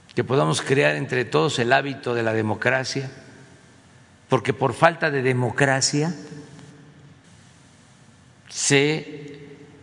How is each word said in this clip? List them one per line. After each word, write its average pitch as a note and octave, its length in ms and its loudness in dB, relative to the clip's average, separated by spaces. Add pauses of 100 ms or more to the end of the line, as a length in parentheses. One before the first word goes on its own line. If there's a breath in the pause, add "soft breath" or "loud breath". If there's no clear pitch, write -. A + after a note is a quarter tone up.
(160)
que - 80 0
podamos D3+ 380 0
crear D3 340 2
entre C3 300 -2
todos D3+ 340 0
el A#2+ 140 2
hábito C3+ 420 0
de A#2 80 0
la A2+ 80 0
democracia, B2 800 -2 (1160)
porque C3+ 240 0
por C3 200 0
falta E3 380 2
de C#3 100 0
democracia C3 920 0 (2250)
se - 1000 0 (340)